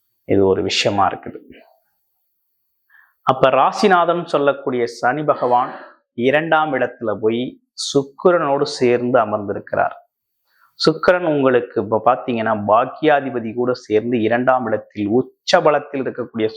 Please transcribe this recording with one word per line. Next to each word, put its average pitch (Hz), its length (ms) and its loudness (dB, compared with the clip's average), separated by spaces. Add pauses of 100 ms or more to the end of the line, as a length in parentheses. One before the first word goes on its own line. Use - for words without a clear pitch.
(320)
இது 98 180 4
ஒரு 90 180 2
விஷயமா 98 420 0
இருக்குது. - 300 -10 (1900)
அப்ப 131 260 2
ராசிநாதன் 175 640 2 (120)
சொல்லக்கூடிய 139 500 0 (140)
சனி 135 320 -2
பகவான் 123 420 0 (560)
இரண்டாம் 156 500 0
இடத்துல 110 360 -4 (100)
போய் 113 180 0 (460)
சுக்கிரனோடு 143 800 0 (120)
சேர்ந்து 123 460 2
அமர்ந்திருக்கிறார். 104 720 -4 (840)
சுக்கிரன் 175 520 2
உங்களுக்கு 131 520 2
இப்ப 110 240 -2
பாத்தீங்கன்னா 113 460 0 (180)
பாக்கியாதிபதி 127 880 0
கூட 123 120 0 (140)
சேர்ந்து 117 320 0 (100)
இரண்டாம் 123 420 0
இடத்தில் 104 400 -4 (100)
உச்ச - 460 0
பலத்தில் 143 380 0
இருக்கக்கூடிய 117 540 -4